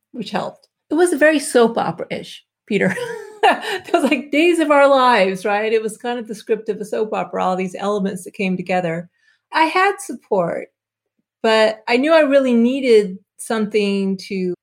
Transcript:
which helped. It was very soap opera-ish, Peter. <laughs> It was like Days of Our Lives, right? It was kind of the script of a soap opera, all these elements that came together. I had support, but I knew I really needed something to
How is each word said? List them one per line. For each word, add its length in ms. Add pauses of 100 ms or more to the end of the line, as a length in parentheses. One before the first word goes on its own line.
(140)
which 180
helped. 360 (220)
It 60
was 180
very 260
soap 380
opera-ish, 680 (220)
Peter. 340
<laughs> 40 (400)
It 460
was 140
like 260
Days 280
of 120
Our 160
Lives, 560
right? 300
It 80
was 160
kind 200
of 120
the 40
script 360
of 100
a 60
soap 280
opera, 300
all 140
these 180
elements 480
that 100
came 220
together. 540 (420)
I 140
had 340
support, 720 (720)
but 480
I 80
knew 160
I 80
really 320
needed 640 (200)
something 760 (140)
to 340